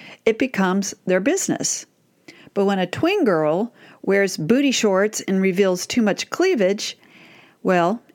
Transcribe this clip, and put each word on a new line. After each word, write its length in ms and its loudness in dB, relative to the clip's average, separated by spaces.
it 160 0
becomes 520 -2
their 140 2
business. 680 -2
But 120 0
when 160 0
a 60 0
tween 380 0
girl 480 0
wears 340 0
booty 360 2
shorts 480 0
and 200 -2
reveals 460 0
too 160 -2
much 280 -2
cleavage, 680 -2
well, 400 0